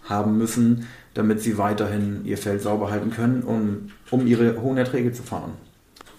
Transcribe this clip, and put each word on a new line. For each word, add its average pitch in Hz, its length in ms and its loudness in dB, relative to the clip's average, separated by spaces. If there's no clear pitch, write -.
haben 104 340 0
müssen, 117 500 2
damit 110 280 2
sie 110 160 -2
weiterhin 104 680 -2
ihr 101 120 -4
Feld 101 240 -2
sauber 104 300 -2
halten 104 200 -2
können, 120 320 0
um, 107 480 -2
um 127 160 2
ihre 117 340 4
hohen 131 160 0
Erträge 120 360 0
zu - 100 -12
fahren. 82 300 -8